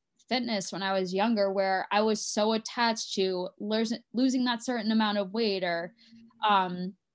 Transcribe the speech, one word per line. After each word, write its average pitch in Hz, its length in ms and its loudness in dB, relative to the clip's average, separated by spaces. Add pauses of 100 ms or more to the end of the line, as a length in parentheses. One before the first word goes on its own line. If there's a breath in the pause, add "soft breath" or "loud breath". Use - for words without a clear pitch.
(300)
fitness, 226 420 -4
when 196 120 -6
I 196 100 0
was 185 200 0
younger, 202 380 2
where 190 400 0
I 208 100 4
was 220 220 0
so 220 300 0
attached 226 640 -2
to 185 340 -2 (100)
lers-, 220 320 0 (220)
losing 254 320 2
that 240 180 -2
certain 226 280 -2
amount 214 260 4
of 190 160 -2
weight 202 300 0
or, 170 320 -2 (520 loud breath)
um, 185 460 2 (220)